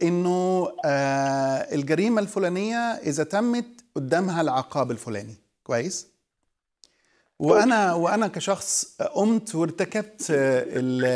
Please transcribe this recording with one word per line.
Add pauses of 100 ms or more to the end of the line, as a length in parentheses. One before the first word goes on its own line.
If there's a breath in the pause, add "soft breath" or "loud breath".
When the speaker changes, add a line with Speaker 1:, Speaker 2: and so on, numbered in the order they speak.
Speaker 1:
إنه، (140)
آه،
الجريمة
الفلانية
إذا
تمت (300)
قدامها
العقاب
الفلاني، (280)
كويس؟
Speaker 2:
طيب.
Speaker 1:
وأنا،
وأنا
كشخص
قمت
وارتكبت،
آه،
ال-، (100)